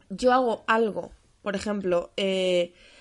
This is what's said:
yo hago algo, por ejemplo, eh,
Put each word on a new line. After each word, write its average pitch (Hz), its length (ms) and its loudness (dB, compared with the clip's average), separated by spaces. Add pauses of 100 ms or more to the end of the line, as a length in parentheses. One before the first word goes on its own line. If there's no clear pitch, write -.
(100)
yo 240 240 0
hago 247 320 0
algo, 220 440 0 (300)
por 196 160 -4
ejemplo, 185 640 -2
eh, 185 560 0 (260)